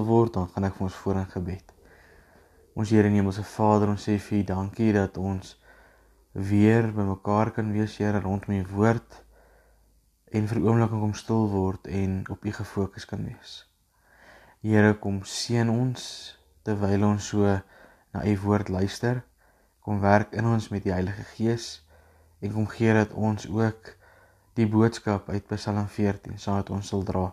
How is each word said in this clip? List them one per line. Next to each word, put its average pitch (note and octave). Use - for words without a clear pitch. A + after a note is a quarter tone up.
word, A2+
dan F2+
gaan G2
ek F#2
vir G2
ons F2+
voor G2
in F#2+
gebed. F#2
Ons G#2+
Here G#2
en G#2
Hemelse G2
Vader, G#2+
ons G2+
sê G#2
vir G#2
U G2+
dankie G2
dat G2
ons F#2+
weer G#2
by G2+
mekaar G#2
kan G#2+
wees, G#2+
Here, G#2
rondom G2
U F#2+
woord G#2+
en G#2+
vir A2+
'n F#2
oomblik A2+
kan G#2+
kom G#2
stil A2
word F#2+
en F#2+
op G2+
U G#2
gefokus -
kan G#2
wees. -
Here, G#2+
kom G2
seën A#2
ons A#2+
terwyl G2+
ons G#2
so G2+
na -
U G#2
woord G2+
luister. G2+
Kom G#2
werk G2+
in A2
ons A2+
met G2+
die G2+
Heilige F#2+
Gees A2+
en G#2
kom G#2+
gee A2
dat G#2+
ons G#2+
ook A2
die A2+
boodskap A2
uit G2+
Psalm G#2
veertien G2+
saam G2+
met G2
ons G2+
sal G2+
dra F#2